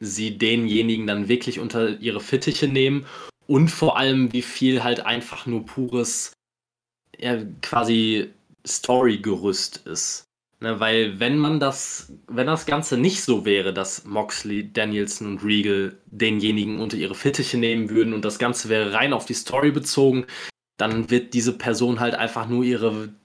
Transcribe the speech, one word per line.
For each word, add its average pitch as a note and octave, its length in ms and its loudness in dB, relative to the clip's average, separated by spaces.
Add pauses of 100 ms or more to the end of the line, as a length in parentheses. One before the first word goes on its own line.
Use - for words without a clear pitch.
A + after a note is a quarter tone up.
sie G#2 360 -6
denjenigen A2+ 680 2
dann G#2 220 -2
wirklich B2 320 0
unter A2+ 400 -2
ihre G#2+ 200 -4
Fittiche - 460 -2
nehmen C#3 400 2 (400)
und D3 220 6
vor D#3+ 300 2
allem, C3 340 2
wie B2 100 0
viel B2+ 400 0
halt A#2+ 180 0
einfach - 460 -6
nur A#2 180 -4
pures, B2 680 -4 (840)
ja, A#2+ 280 -2 (180)
quasi A2 680 2 (360)
Story-Gerüst G#2 1200 0
ist. - 380 -6 (340)
Ne, A2+ 220 -4
weil A2 400 2
wenn C3 160 2
man D3+ 240 2
das, - 500 -4 (180)
wenn B2 180 0
das D#3 180 0
Ganze D3 320 -2
nicht F3+ 260 2
so G#2 220 2
wäre, G2 300 2
dass - 320 -6
Moxley, G#2 680 -4
Danielson G#2 540 -2
und G2+ 180 -6
Regal G2+ 600 2
denjenigen G#2+ 760 0
unter A2+ 160 -4
ihre F#2+ 180 -4
Fittiche C3+ 440 -2
nehmen A2+ 320 0
würden A2+ 240 2
und G#2+ 100 -4
das G#2 140 -2
Ganze A#2+ 320 -2
wäre G#2+ 240 2
rein C3+ 180 2
auf A2+ 140 -2
die A#2 80 -4
Story C#3+ 360 2
bezogen, C#3 540 2 (540)
dann A2 320 0
wird B2 240 2
diese A#2 180 2
Person A#2+ 480 0
halt A#2+ 140 0
einfach A2+ 340 -4
nur A#2+ 160 2
ihre A2 480 0 (120)